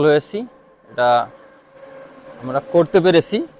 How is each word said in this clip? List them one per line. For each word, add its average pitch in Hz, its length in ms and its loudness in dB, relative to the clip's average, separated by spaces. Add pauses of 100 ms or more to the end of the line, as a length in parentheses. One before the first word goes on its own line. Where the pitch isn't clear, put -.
হয়েছি, 156 420 -2 (440)
এটা 120 380 0 (1120)
আমরা 127 180 -6 (140)
করতে 170 320 2
পেরেছি। 185 420 0 (120)